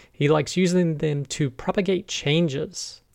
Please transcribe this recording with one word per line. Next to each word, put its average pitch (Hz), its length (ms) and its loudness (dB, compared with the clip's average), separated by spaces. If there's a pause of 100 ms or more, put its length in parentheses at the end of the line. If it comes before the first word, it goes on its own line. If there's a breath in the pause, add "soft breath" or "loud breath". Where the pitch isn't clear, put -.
(100)
He 143 180 0
likes 151 280 2
using 175 400 2
them 147 300 -2
to 143 240 -2
propagate - 580 -2
changes - 960 -2 (120)